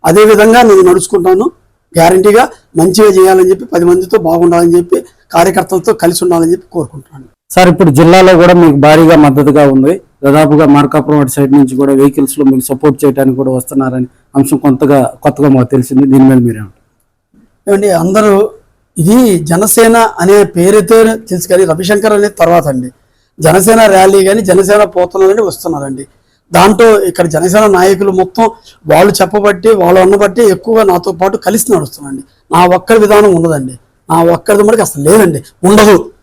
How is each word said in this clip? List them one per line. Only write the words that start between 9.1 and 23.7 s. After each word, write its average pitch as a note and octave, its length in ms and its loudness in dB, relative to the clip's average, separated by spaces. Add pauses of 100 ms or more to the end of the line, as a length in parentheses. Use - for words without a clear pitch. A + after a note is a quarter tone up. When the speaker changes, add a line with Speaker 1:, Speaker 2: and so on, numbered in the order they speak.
Speaker 2:
మద్దతుగా C#3+ 560 2
ఉంది. C#3 300 0 (220)
దాదాపుగా D3+ 420 2
మార్కాపురం C#3+ 540 0
అటు C3+ 100 -2
సైడ్ C#3 220 -2
నుంచి C3+ 240 0
కూడా C#3 180 0
వెహికల్స్ C3+ 460 -2
లో C#3+ 60 0
మీకు C3 200 0
సపోర్ట్ C#3 400 -4
చేయడానికి C3 300 -2
కూడా C3 160 -4
వస్తున్నారని B2+ 560 -6 (280)
అంశం C#3 220 -2
కొంతగా, C3+ 560 0 (100)
కొత్తగా C#3+ 260 -2
మాకు B2+ 180 0
తెలిసింది. C3 360 -2
దీని C3 200 2
మీద C3 140 2
మీరేమంటారు? - 1300 -10
Speaker 1:
ఏమండి, G3+ 200 0
అందరూ G3 600 0 (480)
ఇది G3 420 2
జనసేన G#3+ 580 0
అనే G3+ 460 0
పేరుతో G#3+ 720 0
తెలుసు F#3 320 -10
కానీ F#3 180 0
రవిశంకర్ G3 480 -2
అనేది G3+ 260 -2
తర్వాత E3+ 280 0
అండి. B2+ 240 -8 (480)
జనసేన F#3+ 460 2